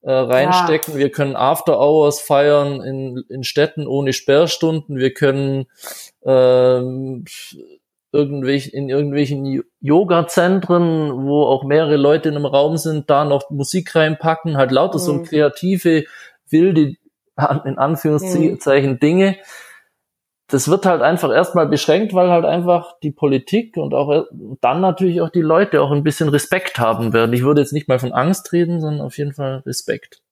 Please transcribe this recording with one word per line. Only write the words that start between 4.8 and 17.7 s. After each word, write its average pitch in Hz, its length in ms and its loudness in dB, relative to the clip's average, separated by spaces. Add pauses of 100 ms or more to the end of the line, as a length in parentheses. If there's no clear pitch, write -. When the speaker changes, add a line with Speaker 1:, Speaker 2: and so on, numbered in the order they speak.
Speaker 1:
wir 131 160 0
können, 135 540 -2 (580)
ähm, 127 960 2 (880)
irgendwelch-, 139 600 -2
in 139 160 -6
irgendwelchen 139 560 -2
Yo-, 135 180 -4 (160)
Yoga-Zentren, 170 1500 2
wo 147 200 2
auch 135 180 0
mehrere 147 320 2
Leute 151 320 2
in 147 80 -2
einem 147 100 -4
Raum 143 300 2
sind, 156 340 -4
da 143 140 4
noch 143 260 -2
Musik 151 460 -6
reinpacken, 160 600 0
halt 131 140 2
lauter 165 280 2
so 175 140 -2
Speaker 2:
Mhm. 139 100 -4
Speaker 1:
kreative, 160 800 0 (460)
wilde, 160 460 4 (680)
in 135 140 -6